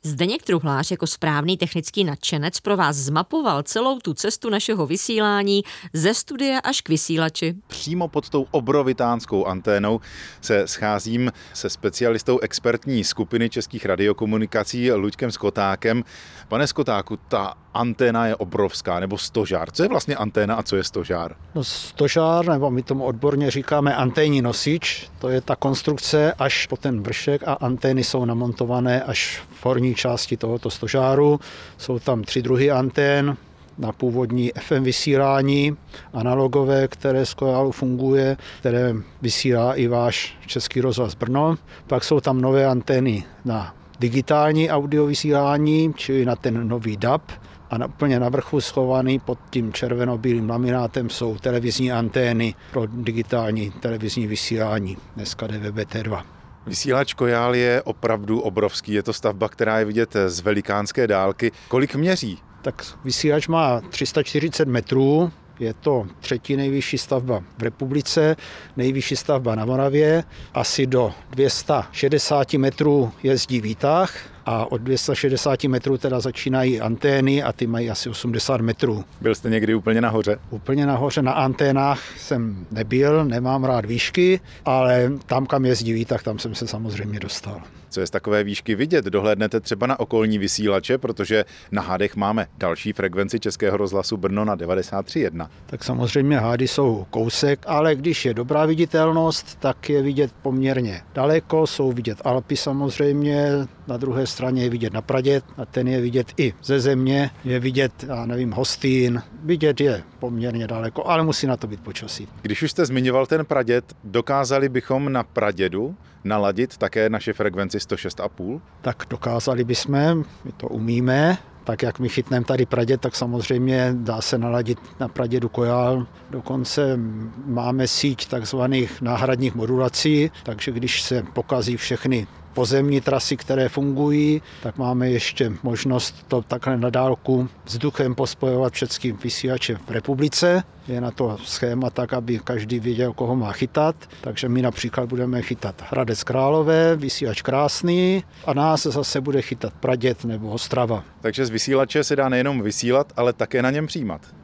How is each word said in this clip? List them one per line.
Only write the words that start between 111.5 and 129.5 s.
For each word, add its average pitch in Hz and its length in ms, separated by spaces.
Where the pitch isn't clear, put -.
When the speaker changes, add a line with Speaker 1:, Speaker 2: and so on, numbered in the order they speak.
Speaker 3:
to 117 100
být 104 140
počasí. 101 480
Speaker 2:
Když 107 200
už 156 80
jste 170 160
zmiňoval 127 400
ten 160 180
Praděd, 123 400
dokázali 135 640
bychom 131 440
na 127 100
Pradědu 104 760
naladit 101 520
také - 320
naši 110 240
frekvenci 98 480
sto - 160
šest - 240
a 92 80
půl? 110 320
Speaker 3:
Tak - 300
dokázali 120 540
bychom, 143 600
my - 120
to - 120
umíme. 127 720
Tak 110 180
jak 120 160
my 127 100
chytneme 123 360
tady 127 220
Praděd, 123 340
tak - 160
samozřejmě 127 800
dá 113 240
se 127 180
naladit 120 400
na 127 80
Pradědu 120 400
Kojál. 123 580
Dokonce 131 680
máme 127 420
síť - 380
takzvaných 127 760
náhradních 123 540